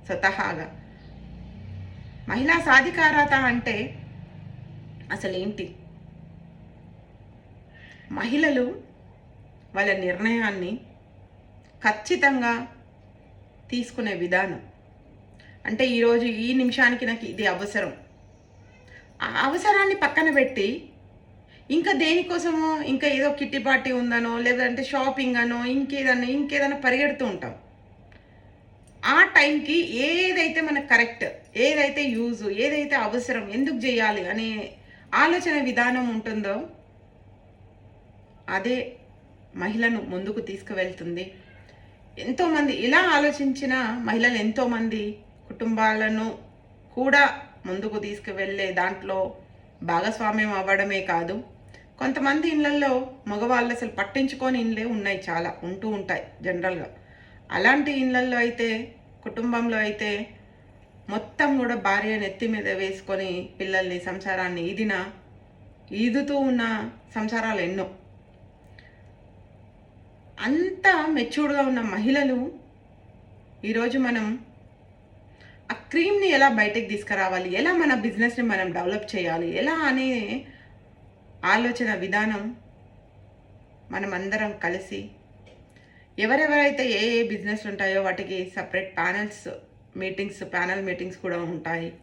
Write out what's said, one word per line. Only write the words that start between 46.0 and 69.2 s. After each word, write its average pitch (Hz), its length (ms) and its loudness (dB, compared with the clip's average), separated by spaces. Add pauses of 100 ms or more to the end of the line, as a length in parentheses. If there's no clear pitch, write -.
కూడా 269 260 6 (420)
ముందుకు 208 340 -4
తీసుకువెళ్ళే 196 720 -4
దాంట్లో 190 480 -2 (640)
భాగస్వామ్యం 214 680 0
అవ్వడమే 196 480 0
కాదు, 175 340 -2 (640)
కొంతమంది 277 520 2
ఇళ్ళల్లో 294 420 2 (360)
మగవాళ్ళు 233 460 2
అసలు 233 240 -6
పట్టించుకోని 262 640 0
ఇళ్ళే 226 240 0
ఉన్నాయి, 202 420 -2
చాలా 165 220 -2 (140)
ఉంటూ 190 260 -6
ఉంటాయి 190 340 -4 (180)
జనరల్గా. 175 460 -2 (600)
అలాంటి 269 420 4
ఇళ్ళల్లో 254 460 0
అయితే, 233 300 0 (560)
కుటుంబంలో 233 540 -2
అయితే 214 320 -2 (1000)
మొత్తం 220 480 -2
కూడా 240 180 0
భార్య 208 420 2
నెత్తి 202 300 -4
మీద 208 220 -2
వేసుకొని 190 600 -4 (300)
పిల్లల్ని, 190 400 0
సంసారాన్ని 180 680 -4
ఈదిన, 208 240 -2 (1000)
ఈదుతూ 247 460 0
ఉన్న 262 260 2 (520)
సంసారాలు 220 460 -2
ఎన్నో. 185 240 -2 (2500)